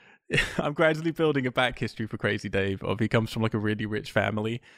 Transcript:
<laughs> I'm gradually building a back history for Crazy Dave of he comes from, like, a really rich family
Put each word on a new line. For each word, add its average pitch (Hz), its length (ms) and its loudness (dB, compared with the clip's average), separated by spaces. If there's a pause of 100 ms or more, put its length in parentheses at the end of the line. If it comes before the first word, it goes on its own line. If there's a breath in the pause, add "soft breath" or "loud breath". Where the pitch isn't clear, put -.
(280 soft breath)
<laughs> - 300 0
I'm 147 140 0
gradually 160 400 2
building 147 340 2
a 123 60 -2
back 123 260 0
history 113 300 -4
for - 80 -6
Crazy 104 320 -2
Dave 98 340 0
of 98 160 -2
he 110 80 2
comes 110 240 2
from, 110 120 -2
like, 113 120 0
a 113 40 0
really 107 280 -2
rich 104 240 -6
family 107 500 0 (180 loud breath)